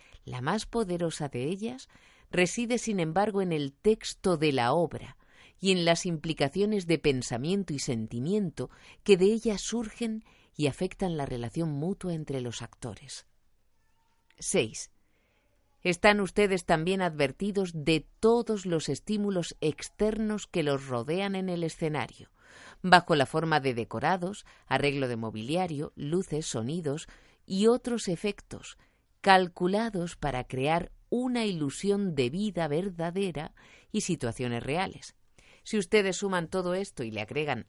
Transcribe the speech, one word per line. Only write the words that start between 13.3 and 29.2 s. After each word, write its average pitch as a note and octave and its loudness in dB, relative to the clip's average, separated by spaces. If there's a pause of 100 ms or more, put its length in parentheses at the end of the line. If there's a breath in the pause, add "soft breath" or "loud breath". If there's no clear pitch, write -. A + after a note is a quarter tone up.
Seis. - -2 (920)
Están G#3 4
ustedes G3 0
también F3 2
advertidos F3 -2
de D#3 2 (140)
todos A3+ 2
los E3 0
estímulos G3 -2
externos G#3+ -2
que E3+ -2
los C#3 0
rodean D#3 -2
en F#3+ -4
el E3+ -2
escenario, D#3 -6 (520 loud breath)
bajo F3+ 6
la C#3 6
forma D#3+ 2
de C3+ 2
decorados, D#3 -2 (200 loud breath)
arreglo C#3 0
de A#2+ -2
mobiliario, C3+ -4
luces, D#3 -2
sonidos C#3+ -4 (380 loud breath)
y G3 2
otros A#3+ 2
efectos, - -6 (440 soft breath)